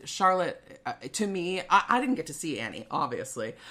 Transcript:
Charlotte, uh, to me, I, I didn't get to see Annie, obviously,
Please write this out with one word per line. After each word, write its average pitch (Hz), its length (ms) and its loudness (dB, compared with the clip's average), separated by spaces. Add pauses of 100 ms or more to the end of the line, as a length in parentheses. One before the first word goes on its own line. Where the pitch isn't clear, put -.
Charlotte, - 840 2
uh, 120 60 -2 (220)
to 214 120 0
me, 185 420 -2
I, 190 200 8
I 240 120 4
didn't 247 140 2
get 160 140 -2
to 156 40 -8
see 143 280 -4
Annie, 107 320 -8
obviously, 120 640 -4 (160)